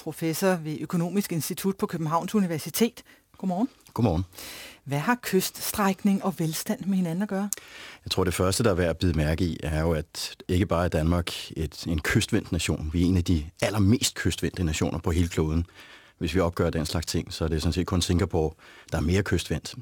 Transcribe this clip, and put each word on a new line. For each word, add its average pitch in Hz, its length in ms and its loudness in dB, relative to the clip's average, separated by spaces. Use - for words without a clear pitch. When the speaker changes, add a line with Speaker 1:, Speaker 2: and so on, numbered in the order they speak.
Speaker 1:
professor 165 600 0
ved 151 180 -4
Økonomisk 175 500 -2
Institut 185 460 -2
på - 80 -4
Københavns 165 500 -2
Universitet. 170 680 0
Godmorgen. 190 320 -2
Speaker 2:
Godmorgen. 92 320 2
Speaker 1:
Hvad 139 160 -4
har 240 220 2
kyststrækning 196 1000 0
og 185 140 -2
velstand 160 480 -4
med 190 120 2
hinanden 180 260 0
at 208 60 -4
gøre? 202 200 -2
Speaker 2:
Jeg - 60 -6
tror, 95 120 2
det 90 100 2
første, 95 300 2
der 113 60 6
er 95 60 4
værd 87 140 4
at 82 80 0
bide 90 160 2
mærke 78 320 2
i, 82 180 -2
er 78 180 0
jo, 82 100 2
at - 440 -6
ikke 90 180 4
bare 87 200 2
er 85 40 2
Danmark 85 420 2
et, 78 300 -6
en 82 140 0
kystvendt - 500 0
nation. 80 420 -2
Vi 85 80 2
er 87 40 4
en 92 120 4
af 87 60 4
de 82 220 2
allermest 104 540 2
kystvendte - 480 -2
nationer 80 360 0
på 87 120 0
hele 85 160 2
kloden. 82 380 0
Hvis 82 160 -2
vi 92 40 4
opgør 85 300 2
den 80 160 -2
slags 85 200 -4
ting, - 280 -4
så - 100 -6
er 80 40 2
det 78 140 0
sådan 85 120 0
set 90 140 -2
kun 90 140 2
Singapore, 87 500 2
der - 60 -2
er 76 40 -2
mere 92 220 2
kystvendt. - 580 -4